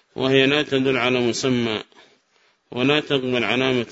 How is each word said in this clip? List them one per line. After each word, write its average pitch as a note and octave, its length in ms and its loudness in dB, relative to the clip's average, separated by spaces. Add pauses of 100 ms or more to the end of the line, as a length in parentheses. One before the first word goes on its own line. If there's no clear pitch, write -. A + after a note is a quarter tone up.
(160)
وهي C3+ 300 4
لا D3 160 2
تدل C3+ 340 0
على B2 240 0
مسمى A#2 640 0 (880)
ولا C3+ 300 0
تقبل B2+ 440 -2
علامة B2 480 0